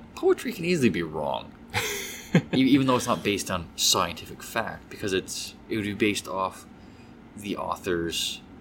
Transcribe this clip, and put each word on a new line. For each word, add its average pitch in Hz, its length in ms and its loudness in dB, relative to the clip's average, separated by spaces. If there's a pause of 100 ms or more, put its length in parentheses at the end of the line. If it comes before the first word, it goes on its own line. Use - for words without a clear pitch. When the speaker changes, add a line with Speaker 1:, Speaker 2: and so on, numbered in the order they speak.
(160)
Speaker 1:
Poetry 349 380 2
can 170 120 -6
easily 156 240 6
be 85 140 0
wrong, 76 480 -4 (220)
Speaker 2:
<laughs> - 600 -4 (200)
Speaker 1:
e-, 131 80 6
even 131 260 6
though 127 80 6
it's 120 120 0
not 90 160 0
based 101 280 0
on 87 240 -2
scientific 87 640 0
fact, - 480 -4
because - 240 -6
it's, - 400 -4 (160)
it - 60 -2
would 107 100 -2
be 104 80 -2
based 101 360 2
off 92 360 -4 (720)
the 101 200 -4
author's 85 840 -2 (220)